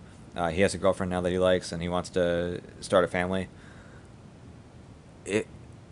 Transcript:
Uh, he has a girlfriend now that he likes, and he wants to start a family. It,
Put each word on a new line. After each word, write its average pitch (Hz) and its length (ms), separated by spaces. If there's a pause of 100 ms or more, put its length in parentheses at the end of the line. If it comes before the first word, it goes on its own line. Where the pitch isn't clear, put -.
(360)
Uh, 85 140
he 82 120
has 98 120
a 92 40
girlfriend 95 320
now 90 120
that 90 100
he 92 80
likes, 92 320
and 82 100
he 87 60
wants 87 220
to 87 520 (200)
start 92 240
a - 20
family. 92 400 (1800)
It, 101 240 (440)